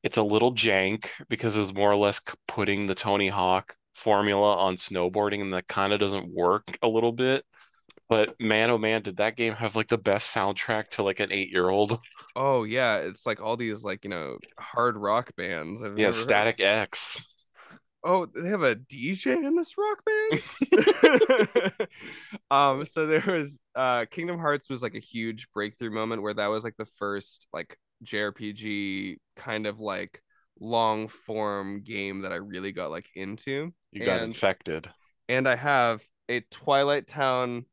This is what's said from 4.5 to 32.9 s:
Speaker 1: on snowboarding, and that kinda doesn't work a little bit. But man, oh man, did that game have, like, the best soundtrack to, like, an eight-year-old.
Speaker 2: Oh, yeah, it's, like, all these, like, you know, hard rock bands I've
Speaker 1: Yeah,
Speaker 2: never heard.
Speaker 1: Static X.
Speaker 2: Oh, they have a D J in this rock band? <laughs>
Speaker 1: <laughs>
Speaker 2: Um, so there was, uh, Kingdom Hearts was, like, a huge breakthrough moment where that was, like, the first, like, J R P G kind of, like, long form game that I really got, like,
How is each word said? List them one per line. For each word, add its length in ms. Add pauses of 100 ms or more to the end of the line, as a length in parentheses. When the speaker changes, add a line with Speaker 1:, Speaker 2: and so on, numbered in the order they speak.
Speaker 1:
on 180
snowboarding, 680
and 120
that 140
kinda 300
doesn't 360
work 480
a 60
little 240
bit. 340 (640)
But 320
man, 300
oh 80
man, 240
did 160
that 200
game 180
have, 200
like, 120
the 100
best 360
soundtrack 580
to, 120
like, 160
an 120
eight-year-old. 680 (360)
Speaker 2:
Oh, 280
yeah, 340
it's, 280
like, 160
all 160
these, 260
like, 200
you 60
know, 280 (220)
hard 380
rock 380
bands 480
I've 120
Speaker 1:
Yeah, 160
Speaker 2:
never 140
heard. 0
Speaker 1:
Static 360
X. 600 (840)
Speaker 2:
Oh, 240
they 220
have 120
a 140
D 380
J 200
in 220
this 220
rock 280
band? 380 (280)
<laughs> 1200
Speaker 1:
<laughs> 80 (520)
Speaker 2:
Um, 340
so 200
there 220
was, 320 (160)
uh, 340
Kingdom 300
Hearts 300
was, 120
like, 140
a 40
huge 540
breakthrough 380
moment 320
where 100
that 140
was, 160
like, 140
the 100 (100)
first, 560
like, 240 (240)
J 220
R 80
P 220
G 680 (160)
kind 320
of, 120
like, 420 (380)
long 480
form 760
game 380
that 120
I 40
really 340
got, 180
like, 240